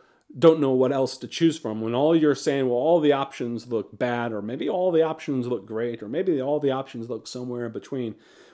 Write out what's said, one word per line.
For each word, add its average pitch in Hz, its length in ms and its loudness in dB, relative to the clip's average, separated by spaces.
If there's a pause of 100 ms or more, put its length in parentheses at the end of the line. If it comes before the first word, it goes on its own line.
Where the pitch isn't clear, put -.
(360)
don't 160 220 8
know 139 140 2
what 127 180 4
else 135 280 -2
to 120 100 -12
choose 165 300 2
from. 110 220 -6
When 113 140 -2
all 151 220 4
you're 151 180 4
saying, 139 340 0
"Well, 120 100 2
all 160 200 4
the 147 140 4
options 120 560 -4
look 110 280 -4
bad," 120 360 -2
or 104 100 -6
maybe 131 260 -6
all 185 220 0
the 160 120 4
options 147 440 -2
look 120 180 -4
great, 113 380 -6
or 107 60 -12
maybe 160 340 0
all 147 160 -2
the 139 140 0
options 127 360 -8
look 113 200 -10
somewhere 123 380 -8
in 113 60 -8
between. 113 440 -8 (380)